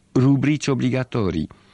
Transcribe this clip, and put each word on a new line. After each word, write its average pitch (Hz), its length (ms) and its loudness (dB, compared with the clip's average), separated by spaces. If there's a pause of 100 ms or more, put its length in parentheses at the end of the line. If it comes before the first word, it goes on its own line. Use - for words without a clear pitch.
(140)
rubrici 139 520 2
obligatorii, 123 800 -2 (260)